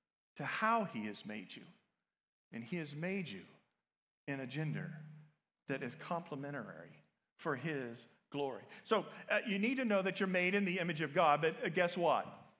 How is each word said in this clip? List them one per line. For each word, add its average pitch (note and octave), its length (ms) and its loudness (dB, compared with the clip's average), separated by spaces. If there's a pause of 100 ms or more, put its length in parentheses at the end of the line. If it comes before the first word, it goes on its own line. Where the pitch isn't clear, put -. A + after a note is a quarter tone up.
(360)
to D3+ 80 -6
how A3 480 2
he G#2+ 140 -4
has G2+ 180 -8
made G#2 260 -8
you. - 120 -14 (880)
And A#2 100 -8
he A#2 140 -6
has D3 180 -6
made F3+ 340 -4
you G2 140 -12 (840)
in C#3 120 -2
a C3 60 -6
gender B2+ 460 -4 (760)
that C3+ 140 -4
is A#2+ 120 -6 (120)
complementary C3+ 840 -6 (480)
for D3 180 0
his B2+ 500 -4 (240)
glory. C3+ 320 -2 (220)
So, G#3 220 2 (240)
uh, G#3+ 160 4
you G3+ 120 2
need A#3+ 180 2
to C4 80 0
know G#3 180 4
that F#3+ 180 0
you're G3 60 2
made F#3 280 4
in G3+ 100 4
the F3+ 140 0
image E3+ 220 0
of C#3+ 140 0
God, D3+ 260 8
but, E3 240 4
uh, G#3 40 0
guess F3 280 2
what? D3 300 4 (320)